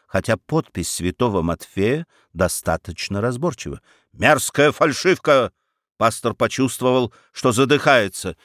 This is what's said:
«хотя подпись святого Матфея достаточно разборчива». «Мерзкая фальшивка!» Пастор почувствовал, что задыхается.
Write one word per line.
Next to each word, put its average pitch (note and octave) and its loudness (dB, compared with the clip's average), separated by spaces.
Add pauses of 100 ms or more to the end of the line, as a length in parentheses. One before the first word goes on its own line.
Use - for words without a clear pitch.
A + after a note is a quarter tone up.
«хотя - -2
подпись - -4
святого F#2 -2
Матфея G2+ -2 (260)
достаточно F2 -4
разборчива». B2 -6 (320)
«Мерзкая C#3 2
фальшивка!» C#3+ 0 (460)
Пастор A2+ -2
почувствовал, B2+ 0 (200)
что B2+ 0
задыхается. B2+ 2